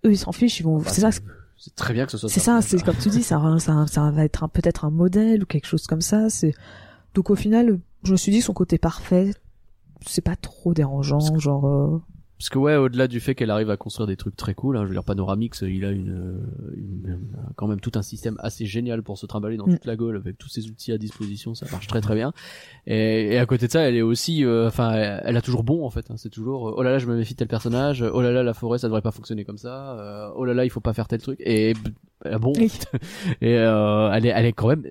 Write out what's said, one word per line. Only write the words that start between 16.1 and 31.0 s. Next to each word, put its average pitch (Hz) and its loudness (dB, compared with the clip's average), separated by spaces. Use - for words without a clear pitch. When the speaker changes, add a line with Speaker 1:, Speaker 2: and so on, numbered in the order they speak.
Speaker 2:
euh, 92 -8
une, 92 -8
quand 104 -6
même 104 -2
tout 117 -6
un 104 -2
système 107 -8
assez 110 -8
génial 113 -4
pour 101 -12
se - -14
trimballer 107 -6
dans 101 -4
Speaker 1:
Mm. 185 4
Speaker 2:
toute - -2
la 117 -6
Gaule 113 -4
avec 107 -10
tous - -20
ses 110 -12
outils 110 -10
à 110 -4
disposition, 107 -10
ça - -14
marche 92 -12
très 117 -2
très 107 0
bien. 117 -2
Et, 110 2
et 123 4
à 123 4
côté 123 0
de 113 -2
ça, 165 4
elle 127 4
est 117 4
aussi, 135 2
euh, 117 4
enfin, 113 0
elle, 104 -2
elle 117 0
a 117 2
toujours 120 -2
bon 151 0
en 117 -6
fait. 113 -8
Hein, - -10
c'est 110 -12
toujours, 117 -6
euh, 110 -6
oh 131 -2
là 127 4
là, 135 4
je 123 -2
me 117 0
méfie 113 -2
de - -16
tel 117 -2
personnage, 123 0
oh 117 2
là 123 4
là, 127 2
la 117 0
forêt, 120 -2
ça 123 -2
devrait 110 0
pas 113 0
fonctionner 107 -8
comme 104 -14
ça, 127 -12
euh, 104 -12
oh 127 -2
là 123 2
là, 127 4
il 120 2
faut - -6
pas 113 0
faire 113 -4